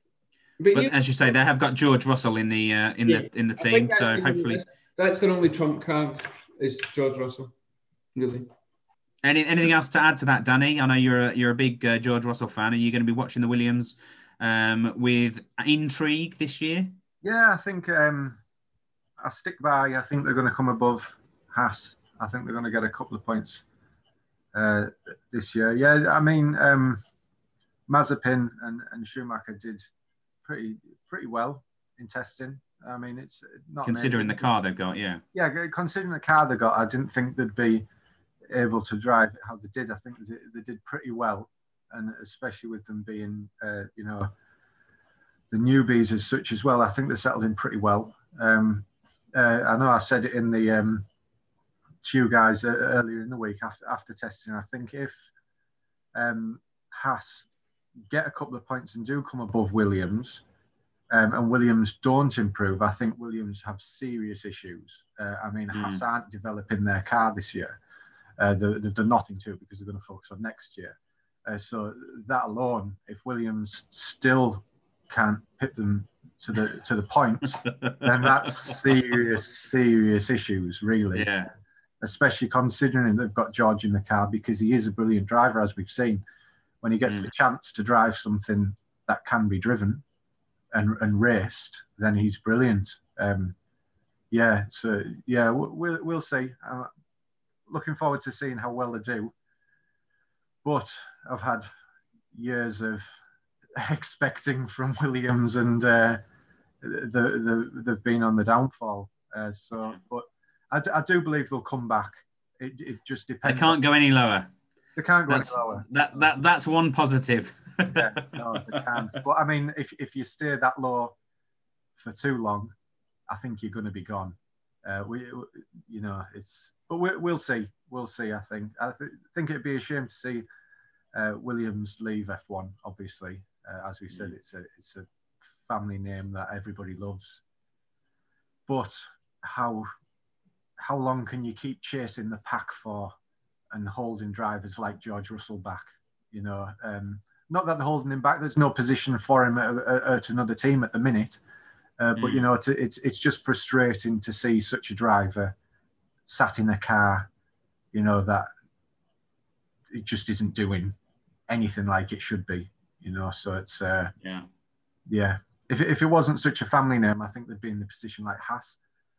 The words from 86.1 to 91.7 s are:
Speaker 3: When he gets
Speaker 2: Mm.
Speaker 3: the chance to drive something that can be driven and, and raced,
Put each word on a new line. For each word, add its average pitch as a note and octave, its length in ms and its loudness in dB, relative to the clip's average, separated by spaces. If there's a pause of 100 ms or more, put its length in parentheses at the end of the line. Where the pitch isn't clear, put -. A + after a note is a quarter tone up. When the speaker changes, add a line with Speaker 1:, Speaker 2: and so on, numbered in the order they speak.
Speaker 3:
When A2+ 120 -2
he A2+ 60 2
gets G#2 200 0
Speaker 2:
Mm. G2 80 -4
Speaker 3:
the A2+ 60 -10
chance B2+ 420 0
to G#2+ 100 -4
drive A2+ 340 4
something G#2 580 -2 (320)
that - 180 -2
can A2 220 0
be F#2+ 120 0
driven A2 420 0 (720)
and, A2 280 2
and G#2 200 2
raced, - 640 0 (160)